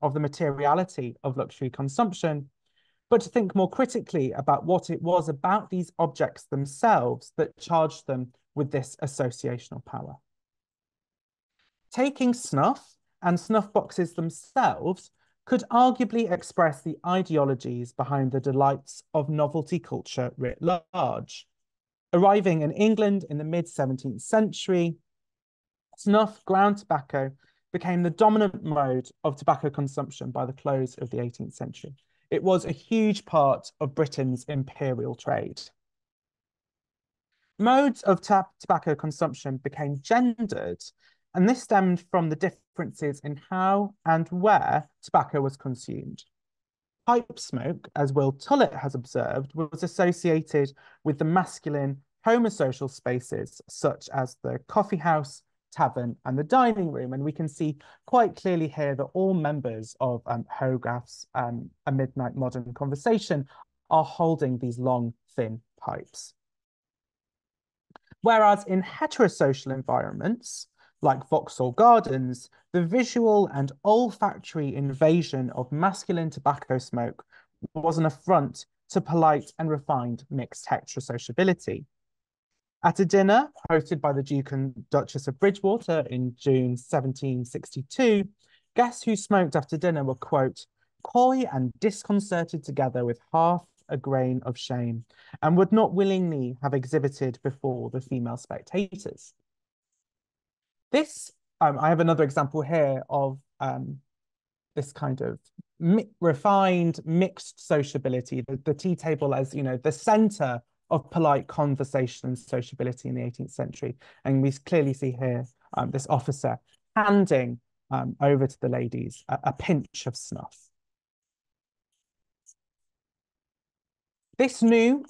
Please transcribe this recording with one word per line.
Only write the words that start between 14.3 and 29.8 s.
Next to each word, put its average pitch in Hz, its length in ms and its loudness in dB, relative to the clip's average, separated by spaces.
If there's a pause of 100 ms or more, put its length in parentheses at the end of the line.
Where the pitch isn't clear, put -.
could 254 260 0
arguably 233 580 4
express 160 520 0
the 160 140 -6 (100)
ideologies 135 880 0
behind 135 360 -2
the 135 100 0
delights 139 640 0 (120)
of 147 160 0
novelty 151 480 -2
culture 123 580 -6
writ 127 240 -6
large. 165 880 -4 (640)
Arriving 185 480 6
in 151 120 0
England 208 580 2
in 147 80 -6
the 151 60 -6
mid 170 220 -2
seventeenth 131 540 -4
century, 180 760 0 (1000)
snuff, 208 480 2
ground 202 320 4
tobacco, 139 540 -4 (420)
became 175 300 -2
the 175 80 2
dominant 214 540 4
mode 135 440 0 (140)
of 139 140 -2
tobacco 147 340 0
consumption 139 600 -6